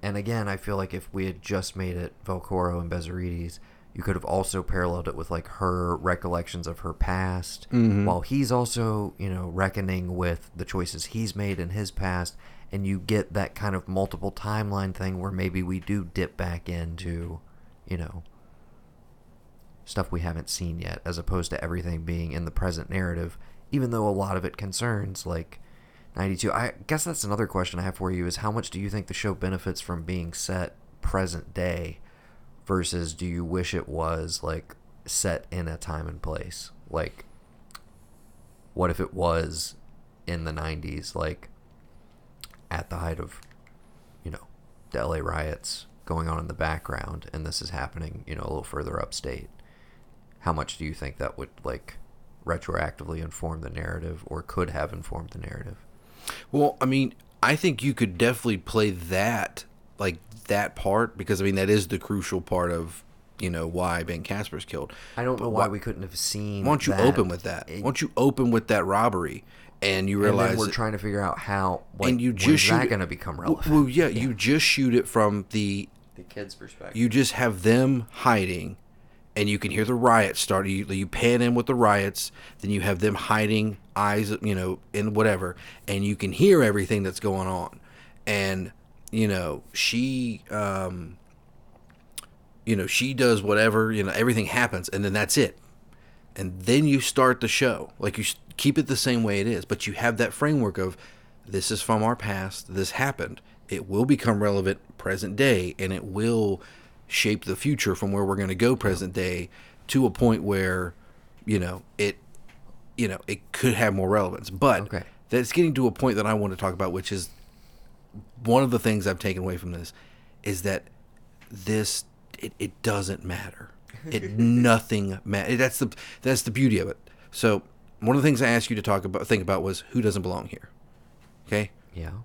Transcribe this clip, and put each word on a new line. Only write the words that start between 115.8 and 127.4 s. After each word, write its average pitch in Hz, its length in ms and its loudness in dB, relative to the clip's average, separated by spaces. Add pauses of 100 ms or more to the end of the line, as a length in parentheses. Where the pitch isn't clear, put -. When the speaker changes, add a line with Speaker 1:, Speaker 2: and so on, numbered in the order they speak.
Speaker 2:
a 117 40 6
point 117 260 2
that 104 100 2
I 110 80 2
want 104 180 0
to 90 40 -8
talk 95 160 -2
about, 92 200 -2
which 92 200 -4
is 92 160 -4 (1160)
one 117 180 8
of 131 80 4
the 120 80 2
things 107 280 2
I've 92 120 0
taken 95 240 -2
away 92 160 -4
from 87 140 -8
this 87 200 -10 (500)
is 95 200 -4
that 98 220 -2 (680)
this, 107 540 -2 (340)
it, - 200 -10
it - 240 -8
doesn't 98 420 -2
matter. 90 460 -8 (400)
It, 95 200 -4
Speaker 1:
<laughs> 107 80 -4
Speaker 2:
nothing 113 840 6
ma-, 101 260 0
that's 127 280 2
the, 123 140 -2 (300)
that's 135 200 2
the - 80 -4
beauty 113 280 4
of 87 100 0
it. - 80 -8 (340)
So 107 320 2 (380)